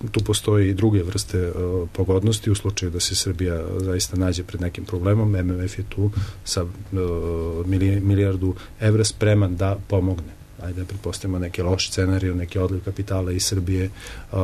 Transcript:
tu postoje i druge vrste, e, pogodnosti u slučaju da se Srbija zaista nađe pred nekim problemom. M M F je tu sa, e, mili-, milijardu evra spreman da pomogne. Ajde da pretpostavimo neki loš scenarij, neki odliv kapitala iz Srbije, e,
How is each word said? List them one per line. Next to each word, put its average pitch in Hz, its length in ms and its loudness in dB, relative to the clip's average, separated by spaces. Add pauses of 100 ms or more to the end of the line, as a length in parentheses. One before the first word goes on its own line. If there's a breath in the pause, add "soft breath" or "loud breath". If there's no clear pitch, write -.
(120)
tu 110 120 0
postoje 104 460 2
i 98 40 2
druge 101 300 4
vrste, 92 340 -4
e, 87 140 0 (420)
pogodnosti 95 580 2
u 98 40 4
slučaju 98 360 -2
da 87 80 -2
se - 160 -2
Srbija 85 480 -2 (160)
zaista 92 380 -2
nađe 90 260 2
pred 85 180 -8
nekim 87 240 -4
problemom. 101 500 2
M 92 160 0
M 90 100 -2
F 92 180 -4
je 101 100 -4
tu 104 220 0 (320 loud breath)
sa, - 180 -2
e, 87 40 0 (1000)
mili-, 95 340 4
milijardu 98 560 2 (240 loud breath)
evra 107 240 4
spreman 104 520 4
da 95 220 0 (100)
pomogne. 92 480 0 (260)
Ajde 90 180 -6
da 90 60 -4
pretpostavimo 92 540 -4
neki 90 220 -2
loš 90 280 2
scenarij, 92 460 2
neki 87 240 -2
odliv 92 260 0
kapitala 95 460 -2
iz 90 120 0
Srbije, 92 420 0
e, 95 40 -2 (540 loud breath)